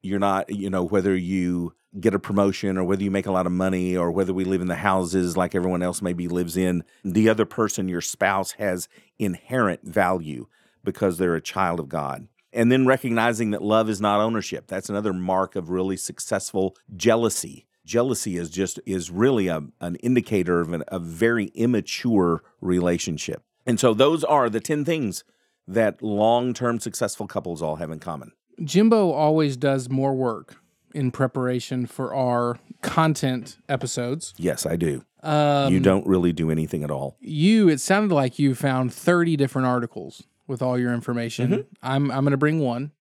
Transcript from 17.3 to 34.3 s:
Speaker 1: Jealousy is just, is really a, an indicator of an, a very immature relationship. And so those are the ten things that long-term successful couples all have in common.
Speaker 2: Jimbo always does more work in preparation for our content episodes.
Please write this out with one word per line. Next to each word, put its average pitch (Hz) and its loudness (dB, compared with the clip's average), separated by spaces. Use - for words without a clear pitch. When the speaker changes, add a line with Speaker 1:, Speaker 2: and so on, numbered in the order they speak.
Speaker 1:
Jealousy 120 -2
is 85 -6
just, 92 -4
is 90 -6
really 104 2
a, 80 -2
an 87 -6
indicator 98 2
of 82 -4
an, 82 -4
a 95 -6
very 95 0
immature 104 2
relationship. 90 -2
And 120 0
so 120 4
those 143 4
are 135 4
the 107 -2
ten 151 -2
things 143 -4
that 104 0
long-term 117 2
successful 104 -6
couples 87 -6
all 78 -2
have 80 -8
in 80 -10
common. 76 -10
Speaker 2:
Jimbo 196 4
always 151 2
does 135 0
more 135 0
work 123 -4
in 131 -2
preparation 127 -2
for - -8
our 120 0
content 139 0
episodes. 127 -6